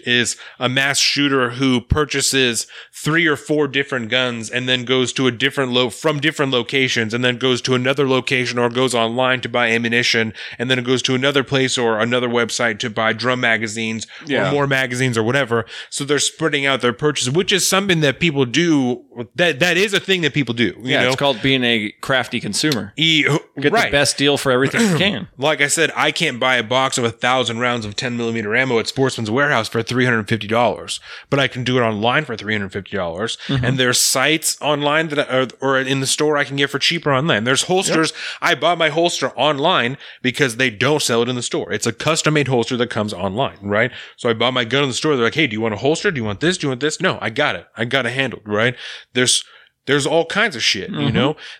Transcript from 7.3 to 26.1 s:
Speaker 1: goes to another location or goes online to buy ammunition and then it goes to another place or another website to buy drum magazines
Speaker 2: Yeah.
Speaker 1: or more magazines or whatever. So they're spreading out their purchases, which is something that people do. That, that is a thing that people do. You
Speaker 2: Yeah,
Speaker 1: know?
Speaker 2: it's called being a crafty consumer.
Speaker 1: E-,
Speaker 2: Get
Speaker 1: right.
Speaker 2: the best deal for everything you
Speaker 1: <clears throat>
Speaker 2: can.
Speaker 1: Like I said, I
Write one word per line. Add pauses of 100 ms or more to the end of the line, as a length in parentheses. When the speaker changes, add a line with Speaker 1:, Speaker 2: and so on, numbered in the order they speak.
Speaker 1:
goes
to
another
location
or
goes
online
to
buy
ammunition (260)
and
then
it
goes
to
another
place
or
another
website
to
buy
drum
magazines (220)
Speaker 2:
Yeah.
Speaker 1:
or
more
magazines
or
whatever. (240)
So
they're
spreading
out
their
purchases,
which
is
something
that
people
do. (320)
That,
that
is
a
thing
that
people
do.
You
Speaker 2:
Yeah,
Speaker 1:
know?
Speaker 2:
it's
called
being
a (100)
crafty
consumer.
Speaker 1:
E-, (360)
Speaker 2:
Get
Speaker 1:
right.
Speaker 2:
the
best
deal
for
everything (100)
you
Speaker 1:
<clears throat>
Speaker 2:
can. (100)
Speaker 1:
Like
I
said,
I